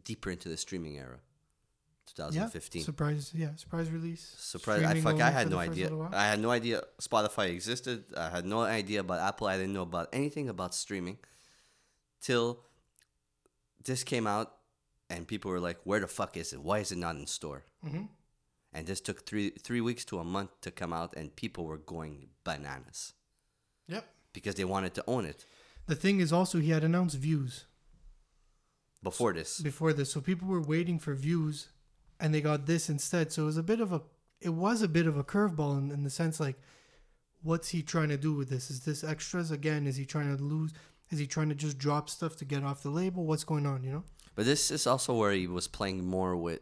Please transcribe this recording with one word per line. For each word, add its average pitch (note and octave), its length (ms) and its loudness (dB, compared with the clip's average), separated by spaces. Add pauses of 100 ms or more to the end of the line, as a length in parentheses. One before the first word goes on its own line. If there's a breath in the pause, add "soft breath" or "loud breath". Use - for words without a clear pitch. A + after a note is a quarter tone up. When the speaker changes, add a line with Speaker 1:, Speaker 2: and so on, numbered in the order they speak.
Speaker 1:
deeper A2 280 -6
into F2 180 -6
the D#2+ 80 -4
streaming D#2+ 400 -6
era. B1+ 220 -12
Speaker 2:
Yeah, - 880 -20
Speaker 1:
Two - 160 -12
thousand D#3+ 260 -2
fifteen. - 340 -6
Speaker 2:
surprise, D3 520 -2
yeah, D#3 200 -4
surprise E3 360 -4
release. E3 460 -6
Speaker 1:
Surprise, - 460 0
I, - 60 6
Speaker 2:
Streaming D#3+ 140 4
Speaker 1:
fuck, - 180 6
I A#2+ 60 6
Speaker 2:
only C#3 60 6
Speaker 1:
had B2+ 100 4
Speaker 2:
for - 60 2
Speaker 1:
no - 80 2
Speaker 2:
the F2 80 2
first E2 60 -2
Speaker 1:
idea. F2+ 140 0
Speaker 2:
little D#3 140 -2
while. D#2+ 160 -4
Speaker 1:
I G2+ 120 4
had G#2+ 120 4
no A2+ 120 2
idea A#2 300 0 (200)
Spotify G#2+ 480 2
existed. A2 540 -4 (140)
I D#2+ 120 -2
had F2 160 -2
no G#2+ 160 0
idea G#2+ 400 0
about F2+ 180 -2
Apple. G2+ 280 0
I F#2+ 100 2
didn't F#2+ 160 0
know G2 100 -2
about E2+ 300 -4
anything C#3+ 360 -2
about F#2 260 -4
streaming F#2+ 420 -4 (1040 soft breath)
till A#2+ 400 2 (1200 soft breath)
this B2+ 200 -2
came A#2+ 240 0
out G#2 260 0 (560)
and F2 180 -8
people G2+ 240 -4
were F2+ 80 0
like, F2 240 -2
"Where G2+ 160 2
the F#2 80 -2
fuck - 300 -4
is D#2+ 160 -6
it? C2+ 80 -12
Why F#2+ 180 0
is G2+ 120 -4
it F#2 60 -4
not E2+ 180 -2
in C#2+ 120 -10
store?" C#2+ 380 -8 (200)
Speaker 2:
Mm-hmm. D#3+ 180 -6 (720)
Speaker 1:
And D#2+ 140 -8
this F#2+ 120 -4
took - 260 -8
three, G#2 260 -2
three - 300 -4
weeks A#2+ 240 -2
to F#2+ 140 -6
a E2 60 -4
month F#2+ 240 -4 (120)
to - 100 -10
come F2 200 -6
out E2+ 240 -4
and D2+ 200 -10
people - 300 -8
were D#2 120 -6
going D2+ 500 -10 (160)
bananas. C#2 720 -10 (720)
Speaker 2:
Yep. F#3+ 180 -8 (280)
Speaker 1:
Because G2 220 -6
they F#2+ 100 -2
wanted F#2+ 300 0
to - 120 -4
own A#2+ 160 2
it. D2 220 -10 (420 loud breath)
Speaker 2:
The D#3+ 80 0
thing F#3+ 240 2
is E3 140 2
also F3+ 260 4
he D#3 120 4
had D#3 120 4
announced E3+ 340 4
Views. C#3 500 0 (1300)
Speaker 1:
Before G2+ 320 2
this. D#2+ 280 -4
Speaker 2:
Before D#3 320 2
this. C#3+ 180 0
So - 80 -2
people F3+ 300 0
were F3+ 120 2
waiting E3 380 2
for D3 140 -4
Views D3+ 560 0 (500)
and D#3 140 2
they D3+ 80 4
got D3 240 2
this E3 240 2
instead. D#3+ 420 0
So D#3+ 120 0
it - 20 2
was D3+ 120 2
a E3 60 2
bit G#3+ 160 2
of G3+ 140 0
a, D#3 80 0 (400)
it F3 80 -2
was G3 320 4
a G3+ 80 4
bit E3 180 6
of D3+ 100 4
a C#3 60 2
curveball D#3 540 2
in, C#3 140 0
in C#3+ 120 -2
the C#3 60 0
sense, D#3+ 320 0
like, C3+ 180 0 (840 soft breath)
what's D#3+ 260 0
he E3+ 120 0
trying D#3 280 2
to C#3+ 80 2
do D3+ 160 2
with C#3 160 0
this? C3 200 -2
Is C3 120 -6
this D3+ 240 -2
extras D#3+ 460 -2
again? D3 360 2
Is C3 80 0
he C3+ 100 -2
trying C#3+ 300 0
to C#3 80 -2
lose? D#3 300 0 (380 loud breath)
Is D#3 80 0
he D3 80 0
trying D#3 220 2
to D3 60 0
just C#3+ 220 -2
drop D3 320 2
stuff D#3+ 280 -4
to D3 80 -8
get C#3 180 -2
off C#3 200 -4
the D3+ 60 -2
label? F3 360 0
What's D#3 200 0
going D3 200 2
on, C3+ 180 0
you C3 100 -4
know? D#3 100 -4 (320 loud breath)
Speaker 1:
But G#2 100 2
this D3 260 6
is D3 140 0
also B2+ 300 4
where G#2+ 160 6
he F#2 160 4
was F2 200 -2
playing F#2+ 380 -2
more F#2 300 2
with, E2+ 260 -2